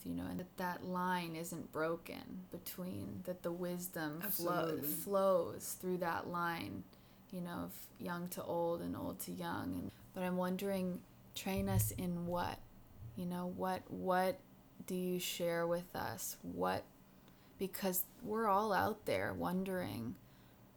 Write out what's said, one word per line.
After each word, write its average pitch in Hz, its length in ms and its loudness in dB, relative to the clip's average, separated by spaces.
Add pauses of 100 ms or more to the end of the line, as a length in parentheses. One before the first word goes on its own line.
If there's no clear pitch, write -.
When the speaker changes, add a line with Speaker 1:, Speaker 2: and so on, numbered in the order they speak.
Speaker 1:
you - 100 -2
know, 175 140 -2
and 180 120 -2
that 180 160 -8
that 180 280 -2
line 180 520 0
isn't 165 360 -6
broken 170 800 -2
between, 190 760 -6
that 180 180 -4
the 170 100 0
wisdom 175 680 -2
flo-, 175 320 0
Speaker 2:
Absolutely. 156 360 2
Speaker 1:
flows 185 920 4
through 180 180 2
that 170 300 0
line, 170 540 -2 (480)
you 180 100 -6
know, 175 100 -4 (140)
of 180 80 -8 (260)
young 175 300 -4
to 180 140 -6
old 170 400 2
and 175 140 -2
old - 240 -4
to 180 120 -6
young. 175 420 -2
And, - 160 -4 (240)
but 185 80 -2
I'm 180 140 2
wondering, 185 640 2 (340)
train 196 340 0
us 196 240 6
in 175 340 -2
what? 175 320 0 (580)
You 180 100 -2
know, 180 300 -2
what, 185 320 0
what 185 520 2 (460)
do 185 80 -2
you 180 260 2
share 170 460 2
with 175 280 0
us? - 480 -4
What, 180 420 0 (720)
because 185 460 0 (180)
we're 220 260 2
all 202 240 6
out 196 320 2
there - 300 2
wondering, 180 800 0 (640)